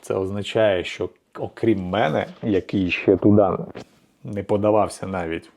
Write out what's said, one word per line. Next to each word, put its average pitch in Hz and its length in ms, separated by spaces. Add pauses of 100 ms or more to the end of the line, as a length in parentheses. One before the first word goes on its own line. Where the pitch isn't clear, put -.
Це - 120
означає, 98 680
що - 260 (300)
окрім 98 440
мене, 104 440 (160)
який 92 480
ще - 260
туди 104 460 (600)
не 101 200
подавався 104 640
навіть, 87 500